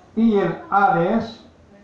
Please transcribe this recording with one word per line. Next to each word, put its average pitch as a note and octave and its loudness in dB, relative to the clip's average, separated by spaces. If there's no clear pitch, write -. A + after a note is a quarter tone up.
y A3 2
el F3 -2
Hades F#3+ 0